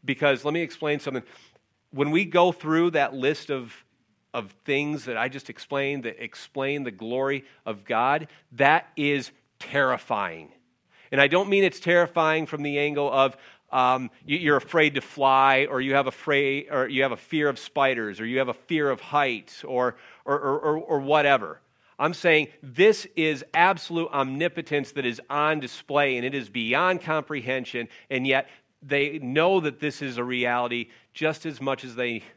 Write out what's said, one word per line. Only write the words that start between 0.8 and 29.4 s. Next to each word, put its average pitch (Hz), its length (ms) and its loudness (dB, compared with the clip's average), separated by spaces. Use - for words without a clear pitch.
something. 131 260 -8
When 143 200 -2
we 175 140 2
go 175 280 4
through 165 400 0
that 139 220 0
list 139 360 -2
of, 127 340 -8
of 104 180 -8
things 147 420 -2
that 117 120 -6
I 123 100 -2
just 131 220 -12
explained 139 540 -6
that 110 180 -8
explain 135 640 -6
the 123 60 -6
glory 131 540 -4
of 104 180 -10
God, 135 440 0
that 139 440 4
is 143 340 -2
terrifying. 107 920 -2
And 135 80 2
I 139 60 8
don't 185 220 2
mean 196 160 4
it's - 160 -2
terrifying 165 680 2
from 151 160 -8
the 143 160 -2
angle 143 340 0
of, 135 240 2
um, 127 380 2
you, 147 140 -2
you're 147 180 4
afraid 151 380 2
to 139 60 -2
fly, 135 680 4
or 131 120 -4
you 135 140 -2
have 139 120 4
afraid, 139 640 -2
or 131 180 0
you 131 140 0
have 131 100 2
a 107 40 -6
fear 151 320 -2
of 131 100 -2
spiders, 117 640 -2
or 113 60 -6
you 123 120 -2
have 131 100 0
a 113 60 -4
fear 151 340 -2
of 127 120 -2
heights, 135 640 -4
or, 123 320 -2
or, 139 140 0
or, 139 220 -2
or, 156 180 0
or 156 220 -2
whatever. 139 600 2
I'm 156 160 0
saying 156 340 2
this 180 440 4
is 156 360 -2
absolute 170 600 2
omnipotence 143 800 -2
that 139 120 -6
is 120 240 -4
on 147 320 0
display, 139 560 0
and 120 80 -4
it 135 100 -4
is 127 140 -6
beyond 135 540 0
comprehension, 131 840 -4
and 131 180 -2
yet 135 220 2
they 143 380 -2
know 156 420 2